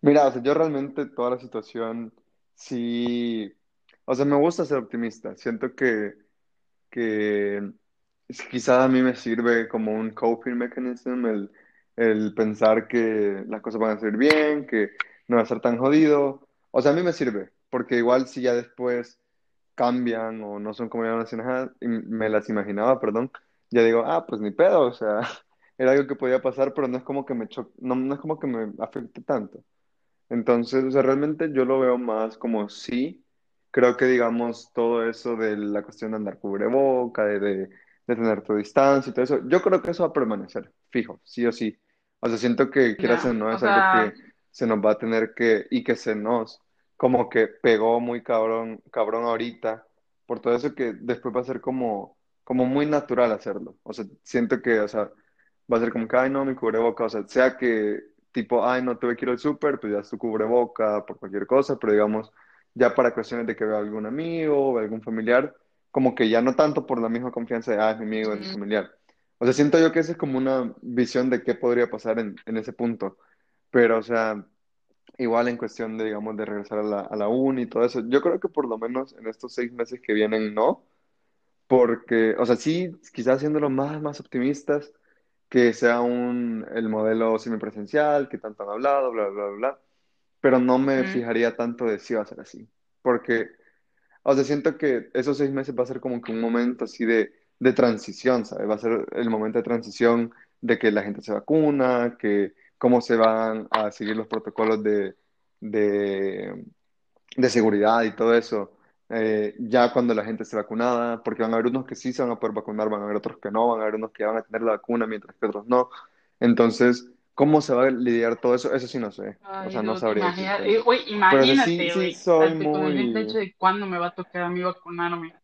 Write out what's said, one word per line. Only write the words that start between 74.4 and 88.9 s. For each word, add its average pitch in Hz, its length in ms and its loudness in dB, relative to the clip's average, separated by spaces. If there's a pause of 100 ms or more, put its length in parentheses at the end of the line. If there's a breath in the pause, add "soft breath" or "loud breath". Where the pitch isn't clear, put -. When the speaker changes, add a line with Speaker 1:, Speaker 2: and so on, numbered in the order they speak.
Speaker 1:
igual 120 320 0
en 120 80 -6
cuestión 110 400 -8
de, 110 80 -4
digamos, 107 320 -6
de 107 80 -6
regresar 104 340 -6
a 107 40 -2
la, 104 180 -2
a - 140 -8
la 104 120 -2
uni 131 360 0
y - 40 -4
todo 117 180 0
eso, 120 220 -2
yo 135 140 2
creo 175 180 0
que - 100 -6
por 139 180 -4
lo 113 100 -4
menos 127 400 -8
en 113 100 -12
estos 120 260 -14
seis 120 200 -6
meses 120 280 -8
que 110 120 -2
vienen 107 420 0
no, 117 280 0 (840)
porque, 117 720 2
o 117 60 2
sea, 120 100 4
sí, 165 360 -2 (220)
quizás 127 280 0
siéndolo 151 280 0
más, 143 320 -4
más 147 180 -8
optimistas, 143 720 -4 (580)
que 120 240 6
sea 120 280 2
un, 120 720 -2
el 113 160 -2
modelo 110 500 0
semipresencial, 120 920 -2
que - 80 -10
tanto 107 260 -12
han 101 60 -10
hablado, 131 420 0